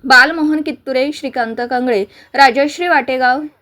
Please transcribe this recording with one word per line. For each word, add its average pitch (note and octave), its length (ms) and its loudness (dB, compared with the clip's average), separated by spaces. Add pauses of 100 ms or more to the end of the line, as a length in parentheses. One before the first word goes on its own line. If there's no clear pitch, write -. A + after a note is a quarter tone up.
बालमोहन D4+ 580 2
कित्तुरे, C4+ 520 -4
श्रीकांत A#3+ 420 -6 (140)
कांगळे, B3 340 0 (300)
राजश्री C#4 540 2
वाटेगाव C4 540 0 (200)